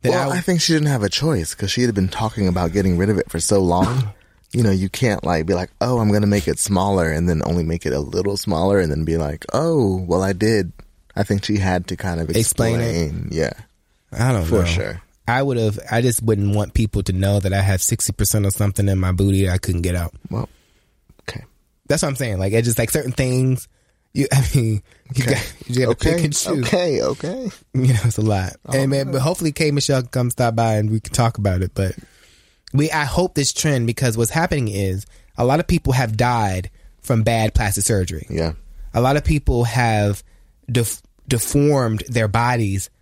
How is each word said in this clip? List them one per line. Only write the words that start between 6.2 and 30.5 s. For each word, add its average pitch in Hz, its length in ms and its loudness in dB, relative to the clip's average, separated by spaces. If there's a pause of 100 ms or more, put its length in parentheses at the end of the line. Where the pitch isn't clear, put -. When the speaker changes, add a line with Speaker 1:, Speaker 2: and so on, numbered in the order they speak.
Speaker 2:
make 101 220 2
it 78 100 -2
smaller," 95 540 0
and 82 180 0
then 82 160 0
only 87 180 0
make 82 220 -4
it 69 80 -2
a 69 60 -2
little 92 360 -4
smaller 98 440 0
and 82 120 0
then 76 140 -2
be 80 100 0
like, 76 380 -4
"Oh, 135 440 0 (100)
well, 87 160 2
I 95 100 0
did." 101 400 0 (420)
I 98 60 -2
think 98 240 -2
she 104 120 -2
had 92 320 0
to 92 60 -6
kind 87 240 -6
of 82 120 -4
Speaker 1:
Explain 113 500 0
it. 117 80 -2
Speaker 2:
explain. 82 420 -4
Yeah. 78 200 -2 (600)
Speaker 1:
I 127 200 0
don't 98 160 0
Speaker 2:
For 101 140 2
Speaker 1:
know. 87 40 2
Speaker 2:
sure. 76 360 -2 (260)
Speaker 1:
I 123 160 2
would've, 113 340 0 (140)
I 117 100 2
just 120 220 0
wouldn't 104 320 2
want 104 180 -2
people 104 300 0
to 95 100 -2
know 98 260 2
that 95 140 -2
I 98 80 2
have 98 220 2
sixty - 280 -2
percent - 360 0
of 95 60 0
something 101 360 0
in 95 80 2
my 92 140 0
booty 98 340 2
that 90 80 0
I 92 60 0
couldn't 87 240 -2
get 87 100 -2
out. 87 220 -4 (160)
Speaker 2:
Well, 110 180 -6 (800)
okay. - 140 -12 (440)
Speaker 1:
That's - 140 0
what 156 80 0
I'm 139 60 -2
saying. 113 240 -2
Like, 95 140 0
it's 113 140 4
just, 117 120 0
like, 120 100 0
certain 131 220 -2
things, 131 560 0 (480)
you, 135 140 0
<laughs> - 40 0
I 135 100 4 (120)
mean, 110 260 2 (320)
you 127 120 0
Speaker 2:
Okay. 123 100 2
Speaker 1:
got, - 180 -8 (140)
you 123 80 -4
gotta 123 160 2
Speaker 2:
Okay. 156 240 0
Speaker 1:
pick 170 80 0
and 147 120 0
choose. 139 300 -2
Speaker 2:
Okay, 170 380 0
okay. 202 480 -4 (240)
Speaker 1:
You 127 180 4
know, 113 100 2
it's 113 140 0
a 107 40 -2
lot. 98 340 0 (100)
Speaker 2:
All 120 80 -8
Speaker 1:
And 135 160 2
man, 139 160 0
Speaker 2:
right. 135 80 -8
Speaker 1:
but 131 80 0
hopefully 160 300 -2
K 151 180 0
Michelle 139 320 0
can 123 80 -8
come 123 220 -2
stop 120 240 0